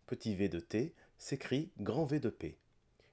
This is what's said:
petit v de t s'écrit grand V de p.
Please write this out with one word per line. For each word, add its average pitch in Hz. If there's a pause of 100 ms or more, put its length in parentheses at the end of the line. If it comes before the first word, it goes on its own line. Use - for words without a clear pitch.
petit 110
v 95
de 85
t 120 (260)
s'écrit -
grand 110
V 147
de 117
p. - (540)